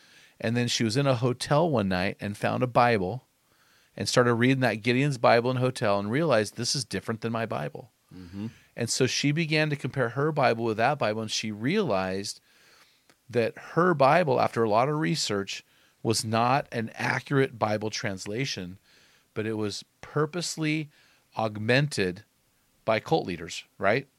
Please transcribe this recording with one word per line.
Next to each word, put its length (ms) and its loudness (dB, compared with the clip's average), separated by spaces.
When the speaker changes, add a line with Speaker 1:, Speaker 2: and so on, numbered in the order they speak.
Speaker 1:
And 160 -2
then 120 2
she 160 0
was 120 0
in 100 2
a 100 4
hotel 520 0
one 200 2
night 320 0
and 160 -6
found 260 -2
a 60 0
Bible 560 2
and 120 -4
started 260 4
reading 260 4
that 220 0
Gideon's 360 0
Bible 320 4
in 60 -2
a 40 -2
hotel 380 0
and 120 -4
realized, 460 0
"This 200 -2
is 80 -4
different 360 -6
than 120 -4
my 140 -4
Bible." 440 -8
Speaker 2:
Mm-hmm. 320 -12
Speaker 1:
And 120 -4
so 180 2
she 260 0
began 380 0
to 60 -4
compare 340 -2
her 200 -2
Bible 340 2
with 120 0
that 220 2
Bible, 220 -2
and 100 -6
she 200 -4
realized 920 -2
that 260 0
her 380 2
Bible, 460 4
after 220 2
a 80 2
lot 180 4
of 100 -2
research, 640 -2
was 220 0
not 480 2
an 220 -6
accurate 640 0
Bible 320 0
translation, 880 -6
but 120 -4
it 80 -4
was 300 -4
purposely 920 -4
augmented 880 0
by 160 2
cult 260 0
leaders, 380 -10
right? 320 2